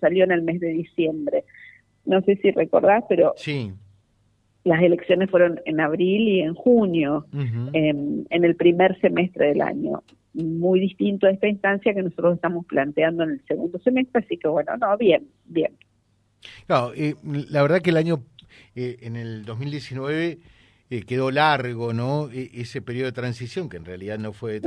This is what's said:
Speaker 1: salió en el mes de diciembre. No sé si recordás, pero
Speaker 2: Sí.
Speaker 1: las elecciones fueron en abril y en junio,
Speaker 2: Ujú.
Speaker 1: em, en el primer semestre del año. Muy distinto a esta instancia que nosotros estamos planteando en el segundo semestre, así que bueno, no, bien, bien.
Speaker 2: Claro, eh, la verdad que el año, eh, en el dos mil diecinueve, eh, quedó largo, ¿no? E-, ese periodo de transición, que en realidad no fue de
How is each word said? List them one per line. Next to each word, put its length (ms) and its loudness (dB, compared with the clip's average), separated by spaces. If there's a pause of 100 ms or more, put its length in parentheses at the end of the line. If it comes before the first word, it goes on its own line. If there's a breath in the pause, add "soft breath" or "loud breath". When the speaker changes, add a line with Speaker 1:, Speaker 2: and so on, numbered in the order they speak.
Speaker 1:
salió 240 4
en 80 2
el 100 2
mes 180 -2
de 80 -2
diciembre. 760 -2 (600 loud breath)
No 180 4
sé 140 4
si 160 2
recordás, 560 4
pero 280 4
Speaker 2:
Sí. 360 -6 (920)
Speaker 1:
las 180 4
elecciones 480 2
fueron 340 4
en 160 -2
abril 480 2
y 120 2
en 140 -2
junio, 760 2
Speaker 2:
Ujú. 400 -4
Speaker 1:
em, 580 0
en 140 2
el 100 4
primer 460 4
semestre 480 0
del 140 2
año. 400 -4 (320)
Muy 460 0
distinto 460 0
a 40 8
esta 180 -2
instancia 440 0
que 100 2
nosotros 340 0
estamos 300 -4
planteando 580 0
en 80 -2
el 140 -10
segundo 340 -4
semestre, 440 0
así 140 -6
que 100 -6
bueno, 300 -2
no, 180 0
bien, 300 2 (180)
bien. 280 -4 (920 loud breath)
Speaker 2:
Claro, 300 0
eh, 200 -4 (340)
la 120 0
verdad 200 4
que 80 2
el 80 2
año, 240 0 (520 soft breath)
eh, 280 -8
en 140 -10
el 280 -10
dos 140 -10
mil 120 -8
diecinueve, 680 -6 (520 soft breath)
eh, 140 -6
quedó 260 -2
largo, 640 0
¿no? 380 -2
E-, 240 -12
ese 280 -10
periodo 240 -6
de 60 -6
transición, 560 -8
que 80 -14
en 80 -14
realidad 340 -10
no 140 -8
fue 200 -8
de 40 -6 (100)